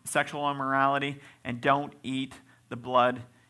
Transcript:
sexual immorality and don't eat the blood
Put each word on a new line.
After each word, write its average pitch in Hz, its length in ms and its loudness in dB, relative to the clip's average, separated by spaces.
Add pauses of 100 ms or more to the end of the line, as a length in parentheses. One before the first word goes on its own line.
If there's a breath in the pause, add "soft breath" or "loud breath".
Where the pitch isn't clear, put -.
sexual 147 460 -2
immorality 139 680 0 (260 loud breath)
and 120 180 -8
don't 143 400 2
eat 131 320 -6 (340 soft breath)
the 120 80 -8
blood 123 460 2 (280 soft breath)